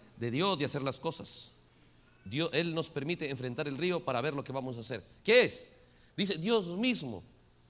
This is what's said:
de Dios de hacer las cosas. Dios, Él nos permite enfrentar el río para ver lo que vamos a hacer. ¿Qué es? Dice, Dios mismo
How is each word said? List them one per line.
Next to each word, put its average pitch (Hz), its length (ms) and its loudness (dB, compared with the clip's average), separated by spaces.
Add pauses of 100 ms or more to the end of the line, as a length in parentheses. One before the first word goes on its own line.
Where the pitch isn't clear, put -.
(160)
de 117 140 -2
Dios 170 280 2
de 143 60 0
hacer 135 180 -2
las 135 180 -2
cosas. - 520 -6 (720)
Dios, 143 280 -2
Él 165 220 2
nos 160 160 -2
permite 147 400 -4
enfrentar 127 380 -4
el 135 100 -6
río 175 260 0
para 131 160 0
ver 151 140 0
lo 139 100 -4
que - 80 -8
vamos 127 240 -4
a 117 40 -8
hacer. 110 240 -6 (200)
¿Qué 233 180 10
es? - 240 0 (500)
Dice, 190 200 2
Dios 196 300 2 (100)
mismo 160 460 0 (480)